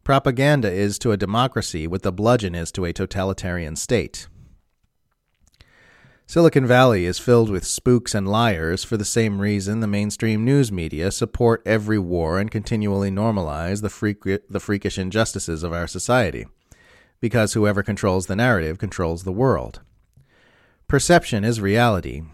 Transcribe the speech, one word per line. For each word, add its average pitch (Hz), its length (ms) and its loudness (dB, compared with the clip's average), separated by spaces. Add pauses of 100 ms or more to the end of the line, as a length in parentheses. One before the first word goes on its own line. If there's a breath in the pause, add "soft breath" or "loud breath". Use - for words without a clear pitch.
"Propaganda 135 640 2
is 101 300 0
to 117 140 2
a 101 40 0
democracy 101 720 -2
what 90 140 -4
the 98 100 -2
bludgeon 104 420 2
is 85 200 -6
to 95 100 -4
a 85 80 -2
totalitarian 90 880 -4
state." - 500 -4 (2000 soft breath)
Silicon 147 400 4
Valley 123 380 6
is 90 140 -2
filled 117 300 4
with 95 160 -4
spooks - 480 0
and 98 140 -2
liars 98 560 0
for 117 140 -4
the 101 80 -4
same 107 340 0
reason 101 400 -2
the 110 80 -2
mainstream 104 560 -2
news 131 260 4
media 85 420 -4
support 117 540 0
every 107 340 2
war 87 400 0
and 107 120 -2
continually 104 600 -2
normalize 95 680 -2
the 107 80 -4
freak-, 104 340 -4 (260)
the 98 100 -4
freakish 101 380 -4
injustices 92 680 -4
of 85 80 -4
our 85 160 -4
society. 90 580 -2 (760 soft breath)
Because 110 340 0
whoever 104 300 2
controls 95 440 -2
the 92 80 -4
narrative 95 420 0
controls 87 460 -4
the 92 80 -6
world. 92 500 -2 (1080 soft breath)
Perception 139 560 2
is 113 160 0
reality, 98 640 0 (100)